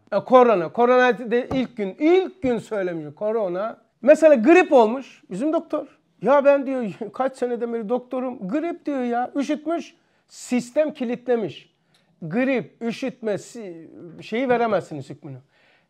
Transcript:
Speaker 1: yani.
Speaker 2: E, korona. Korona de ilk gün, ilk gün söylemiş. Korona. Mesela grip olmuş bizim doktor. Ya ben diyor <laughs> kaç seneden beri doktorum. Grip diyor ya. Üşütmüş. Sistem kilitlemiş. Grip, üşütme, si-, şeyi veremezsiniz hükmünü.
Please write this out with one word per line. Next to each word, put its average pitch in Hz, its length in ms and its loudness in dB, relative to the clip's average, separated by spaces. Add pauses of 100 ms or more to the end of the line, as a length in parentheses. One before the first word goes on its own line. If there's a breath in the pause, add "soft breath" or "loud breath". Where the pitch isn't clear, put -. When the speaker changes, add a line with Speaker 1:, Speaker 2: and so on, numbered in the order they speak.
(140)
Speaker 1:
yani. 202 100 -2
Speaker 2:
E, - 20 -18
korona. 220 480 4
Korona 240 580 2
de 240 240 -2
ilk 262 220 -4
gün, 190 220 -6
ilk 339 440 2
gün 240 160 -2
söylemiş. 175 560 -6
Korona. 208 640 -4 (260)
Mesela 302 320 8
grip 311 380 6
olmuş 247 580 2
bizim 240 220 -4
doktor. 320 460 -6 (240)
Ya 262 220 4
ben 277 220 4
diyor 262 180 -4 (180)
<laughs> 208 100 -10
kaç 262 240 -4
seneden 240 360 -6
beri 233 160 -6
doktorum. 247 600 -6
Grip 320 380 -6
diyor 277 160 -4
ya. 240 340 -4
Üşütmüş. 294 580 -4 (340)
Sistem 254 680 -4
kilitlemiş. 233 800 -6 (480)
Grip, 233 600 -4
üşütme, 220 560 -6
si-, 175 520 -16 (300)
şeyi 233 280 -4
veremezsiniz 208 640 -2
hükmünü. 139 280 -16 (520)